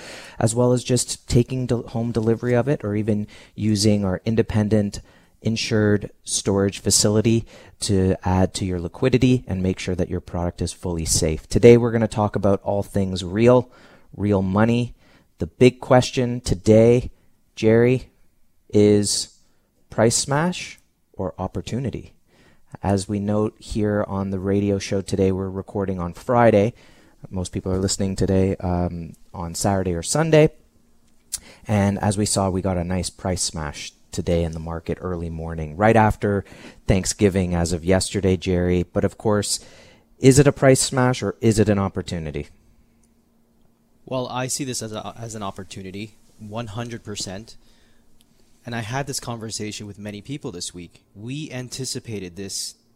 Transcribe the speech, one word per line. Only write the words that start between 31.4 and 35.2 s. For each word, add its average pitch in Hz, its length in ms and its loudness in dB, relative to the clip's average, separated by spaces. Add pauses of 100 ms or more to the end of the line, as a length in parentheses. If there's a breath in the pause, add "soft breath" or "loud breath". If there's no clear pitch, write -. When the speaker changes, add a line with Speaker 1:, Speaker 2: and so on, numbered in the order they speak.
Speaker 1:
And 101 320 2
as 98 180 0
we 104 100 0
saw, 98 220 0
we 92 140 -2
got 92 160 0
a 85 60 -2
nice 90 260 -4
price 90 320 -4
smash - 500 -8 (200)
today 85 320 -2
in 80 80 -6
the 82 80 -10
market 82 400 -8
early 87 300 -6